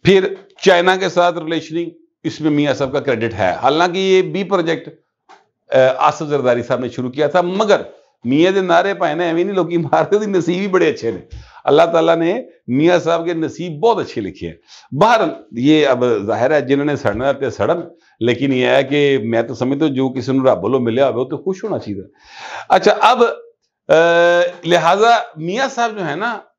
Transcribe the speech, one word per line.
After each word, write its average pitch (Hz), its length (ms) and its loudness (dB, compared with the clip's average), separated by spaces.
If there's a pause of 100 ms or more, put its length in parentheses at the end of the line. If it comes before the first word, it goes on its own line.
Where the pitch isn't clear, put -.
फिर 190 420 2 (140)
चाइना 185 360 4
के 185 120 -2
साथ 175 280 2
रिलेशनिंग, 165 540 -6 (340)
इसमें 156 260 -2
मियां 147 240 0
साहब 135 180 -4
का 143 60 -2
क्रेडिट 117 340 -2
है। 92 240 0
हालांकि 165 420 0
ये 190 220 4
बी 170 220 -4
प्रोजेक्ट, 175 460 -2 (840)
अ, 131 40 4
आसिफ 147 500 2
जरदारी 123 360 0
साहब 120 180 -4
ने 120 80 -6
शुरू 123 200 -8
किया 143 200 -2
था, 175 120 2
मगर 190 440 0 (400)
मियां 156 280 2
दे 196 80 0
नारे 180 320 2
पाए 170 220 -4
ना, 175 100 -4
एवं 165 100 -2
नहीं 190 200 -2
लोग 170 180 -2
मारते, 160 460 0
तो 214 60 -2
नसीब 175 300 -2
ही 196 120 -4
बड़े 180 200 2
अच्छे 113 240 -4
ने। - 120 -12 (420)
अल्लाह 151 200 4
ताला 165 300 2
ने 175 340 -4 (200)
मियां 160 300 2
साहब 165 260 -2
के 175 80 -4
नसीब 160 460 -8
बहुत 214 200 2
अच्छे 123 220 -6
लिखे 92 240 -10
हैं। 80 140 -12 (340)
बहरहाल, 190 420 2 (180)
ये 147 320 4
अब 120 420 0
जाहिर 117 260 0
है 139 120 0
जिन्होंने 143 320 0
सड़ना 113 300 -2
है 139 60 0
ते 135 180 -4
सड़न, 151 400 -4 (300)
लेकिन 123 320 0
ये 127 140 0
है 135 160 4
कि 143 340 2
मैं 113 300 -2
तो 123 80 -10
समझता 135 300 -2
हूं 143 60 0
जो 131 180 -2
किसी 131 220 -6
नूं 131 160 2
रब 92 160 2
वालों 127 160 0
मिलिया 135 260 0
होवे, 113 120 -2
वो 131 60 -2
तो 143 140 -6
खुश 190 260 -8
होना 185 140 -6
चाहिए। 98 260 -10 (680)
अच्छा, 190 200 4
अब, 226 320 2 (640)
अ, 156 60 6 (720)
लिहाजा 190 680 2
मियां 202 320 -4
साहब 226 280 -4
जो 190 60 -6
है 147 120 -6
ना 214 320 -8 (120)